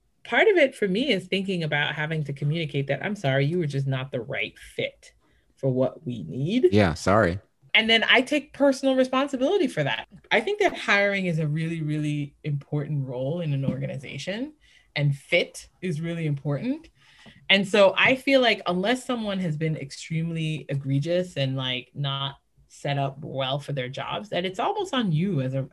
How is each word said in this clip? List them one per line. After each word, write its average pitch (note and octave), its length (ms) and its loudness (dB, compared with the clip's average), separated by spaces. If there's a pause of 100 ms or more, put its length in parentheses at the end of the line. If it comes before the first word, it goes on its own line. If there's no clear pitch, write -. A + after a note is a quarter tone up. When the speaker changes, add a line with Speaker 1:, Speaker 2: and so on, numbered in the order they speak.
(240)
Speaker 1:
part C#4+ 240 4
of G#4 80 6
it D4 200 4
for G#3 120 0
me A3 240 0
is F#3 160 0
thinking F#3+ 360 -2
about D3+ 320 -2
having D#3 300 -2
to C#3 80 -6
communicate D3 540 -2
that, C#3 160 -2
"I'm G3+ 120 -4
sorry, C#3 320 2
you E3+ 100 -2
were E3+ 80 0
just C#3 220 -4
not C3 240 -4
the B2+ 100 -4
right G#2 320 -6 (220)
fit - 360 -6 (440)
for C3+ 140 -2
what B2+ 360 0
we A#2 180 -6
need." G3+ 480 2
Speaker 2:
Yeah, G2 220 6
sorry. F#2+ 460 4 (340)
Speaker 1:
And A3 160 4
then A3+ 180 4
I A3 140 6
take C#4+ 320 -2
personal C4+ 420 2
responsibility C4 720 2
for - 160 -2
that. A2+ 220 -2 (260)
I F#3+ 100 6
think G4+ 180 -2
that F#4 180 2
hiring G3+ 480 2
is E3 140 0
a D#3+ 80 0
really, E3 340 -2
really D3+ 600 -2
important C#3+ 640 -4
role C3 340 -4
in D3+ 120 -2
an C3+ 120 -2
organization, C#3+ 880 -6 (420)
and C#3+ 200 2
fit - 520 -2 (140)
is E3+ 180 -4
really E3 280 -4
important. D3+ 640 -4 (600)
And G3 180 4
so G3 280 6
I A3+ 200 4
feel C4+ 260 4
like A3 240 2
unless G3 400 0
someone A3 340 -4
has E3+ 160 -2
been D#3+ 220 -2
extremely D#3+ 920 -6
egregious D3+ 680 -2
and, C3+ 180 -2
like, B2+ 380 -6
not C#3 440 -6 (320)
set C#3+ 280 -6
up C#3 260 -2
well C3+ 360 -4
for - 120 -10
their C3 180 -4
jobs, C3+ 400 -8
that F3 160 -2
it's F#3+ 140 -6
almost F#4+ 360 -2
on A3+ 160 0
you D#3+ 300 0
as C3 120 -4
a, C3+ 200 -2